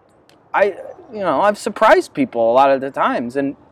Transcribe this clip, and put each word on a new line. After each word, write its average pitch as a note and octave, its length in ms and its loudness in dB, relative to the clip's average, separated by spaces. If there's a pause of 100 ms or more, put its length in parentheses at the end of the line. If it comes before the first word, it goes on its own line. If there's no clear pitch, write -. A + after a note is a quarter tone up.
(520)
I, F3 120 2 (480)
you G#3+ 80 -12
know, D#3+ 220 -2
I've G#3 160 0
surprised - 560 2
people A#2 360 0
a A#2 40 2
lot C3+ 160 6
of C3+ 100 2
the C3+ 100 -8
times. D3 460 -4
And C#3 200 -4 (160)